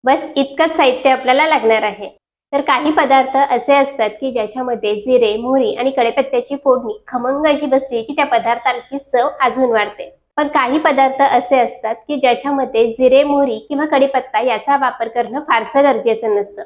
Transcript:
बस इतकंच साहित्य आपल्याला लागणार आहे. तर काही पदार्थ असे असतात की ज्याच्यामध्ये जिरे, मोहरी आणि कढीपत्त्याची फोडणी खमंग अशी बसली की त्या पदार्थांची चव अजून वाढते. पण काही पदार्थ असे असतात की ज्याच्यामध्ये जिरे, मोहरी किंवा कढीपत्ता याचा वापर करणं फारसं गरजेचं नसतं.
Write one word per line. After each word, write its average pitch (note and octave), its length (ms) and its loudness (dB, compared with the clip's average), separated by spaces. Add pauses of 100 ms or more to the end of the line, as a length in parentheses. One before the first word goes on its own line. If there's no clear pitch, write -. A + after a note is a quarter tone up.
बस C#4+ 300 0
इतकंच D#4+ 400 -2
साहित्य C4 340 2
आपल्याला B3+ 380 2
लागणार A3+ 340 2
आहे. G#3 360 -8 (360)
तर C#4+ 80 0
काही D4 300 0
पदार्थ C4+ 460 2
असे C#4 380 2
असतात C4+ 340 0
की C4 220 -6
ज्याच्यामध्ये A3+ 640 -4
जिरे, A3 420 2
मोहरी B3 380 0
आणि B3+ 160 -2
कढीपत्त्याची C4 640 -2
फोडणी B3 520 -2
खमंग C4 380 -4
अशी D4 200 0
बसली B3+ 380 -2
की C#4+ 120 -10
त्या D4 100 0
पदार्थांची A#3 720 -2
चव C4 320 -2 (120)
अजून B3 300 0
वाढते. - 480 -4 (160)
पण D4 120 0
काही C#4+ 320 0
पदार्थ C4+ 420 2
असे C4+ 380 2
असतात A3+ 360 -2
की D4 200 -8
ज्याच्यामध्ये B3 760 0
जिरे, C4 320 4
मोहरी C#4 360 0 (100)
किंवा D4 160 -2
कढीपत्ता C4+ 560 0
याचा B3+ 360 0
वापर A#3+ 300 -2
करणं A#3 320 -4
फारसं D4 440 0
गरजेचं A3+ 520 0
नसतं. G3+ 300 -4